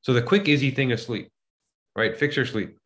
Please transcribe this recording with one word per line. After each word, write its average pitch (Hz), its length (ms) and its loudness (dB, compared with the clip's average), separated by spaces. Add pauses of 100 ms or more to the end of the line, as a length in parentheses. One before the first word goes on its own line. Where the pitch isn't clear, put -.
So 131 120 0
the 120 80 4
quick, 196 260 2
easy 139 240 2
thing 131 180 0
is 113 140 -2
sleep, - 280 -8 (640)
right? 113 220 0
Fix 143 180 0
your 131 100 0
sleep. - 400 -6